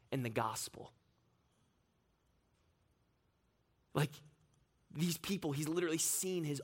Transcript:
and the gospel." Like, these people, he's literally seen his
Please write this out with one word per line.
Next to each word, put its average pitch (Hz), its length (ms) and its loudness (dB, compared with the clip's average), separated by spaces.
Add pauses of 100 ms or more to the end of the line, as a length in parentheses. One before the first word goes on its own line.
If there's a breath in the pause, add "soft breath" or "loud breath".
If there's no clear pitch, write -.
(120)
and 135 120 0
the 120 60 0
gospel." - 640 -2 (3000)
Like, 147 180 4 (840)
these 165 220 2
people, 175 340 -2
he's 147 160 0
literally 165 300 2
seen 180 460 2
his 147 200 0